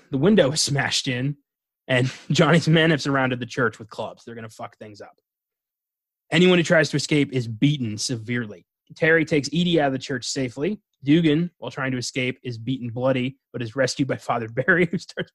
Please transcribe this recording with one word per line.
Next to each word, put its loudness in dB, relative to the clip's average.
the -2
window 4
is -2
smashed -2
in, -4
and 2
<laughs> -6
Johnny's 4
men 6
have 2
surrounded 0
the -8
church -2
with -18
clubs. -12
They're -16
gonna -14
fuck -16
things -18
up. -20
Anyone 6
who 2
tries 4
to -2
escape 0
is -2
beaten 0
severely. -8
Terry 4
takes 0
Edie 2
out 2
of -2
the -2
church -8
safely. -6
Dugan, 2
while -12
trying -6
to -2
escape, -6
is -8
beaten -6
bloody, -2
but -8
is -10
rescued 0
by -4
Father -4
<laughs> -6
Barry, 2
who -6
starts -12